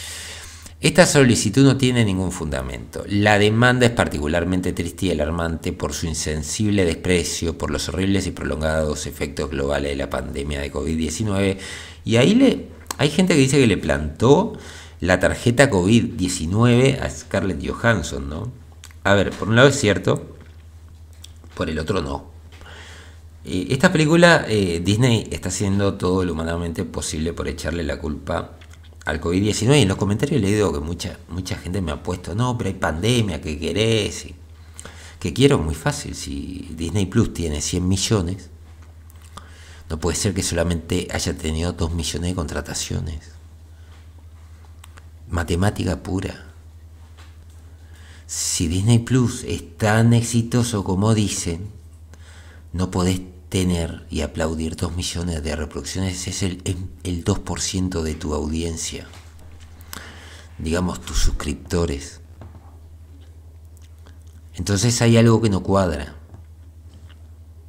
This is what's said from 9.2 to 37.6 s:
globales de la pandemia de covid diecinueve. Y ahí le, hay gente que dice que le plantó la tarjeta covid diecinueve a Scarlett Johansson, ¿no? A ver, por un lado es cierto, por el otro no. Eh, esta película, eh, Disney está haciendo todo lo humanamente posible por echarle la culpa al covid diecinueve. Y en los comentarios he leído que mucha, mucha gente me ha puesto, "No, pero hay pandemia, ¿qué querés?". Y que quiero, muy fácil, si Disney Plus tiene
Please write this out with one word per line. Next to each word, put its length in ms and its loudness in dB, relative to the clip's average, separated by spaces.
globales 420 -2
de 40 -4
la 140 -6
pandemia 500 -6
de 120 -8
covid 240 -4
diecinueve. 640 -2
Y 120 0
ahí 180 6
le, 360 4
hay 120 2
gente 240 2
que 60 6
dice 180 4
que 100 6
le 80 4
plantó 800 2
la 220 4
tarjeta 480 4
covid 460 4
diecinueve 880 2
a 80 -4
Scarlett 520 -4
Johansson, 680 -2
¿no? 200 -8
A 80 4
ver, 200 4
por 160 -6
un 80 2
lado 120 8
es 100 2
cierto, 560 0
por 140 -4
el 100 -4
otro 220 -2
no. 300 -8
Eh, 260 -4
esta 220 4
película, 560 6
eh, 340 2
Disney 480 2
está 200 -6
haciendo 440 0
todo 300 2
lo 80 0
humanamente 520 -4
posible 500 -4
por 120 -6
echarle 360 -4
la 160 -4
culpa 540 -6
al 160 -2
covid 220 0
diecinueve. 380 4
Y 20 6
en 60 4
los 100 0
comentarios 400 0
he 40 2
leído 300 2
que 80 -4
mucha, 380 -8
mucha 280 -8
gente 260 -6
me 100 -4
ha 100 -8
puesto, 320 -6
"No, 220 -2
pero 120 -4
hay 80 -6
pandemia, 680 0
¿qué 160 -6
querés?". 640 0
Y 100 -14
que 140 -4
quiero, 240 6
muy 160 -2
fácil, 400 -6
si 600 -10
Disney 300 -2
Plus 300 0
tiene 260 -4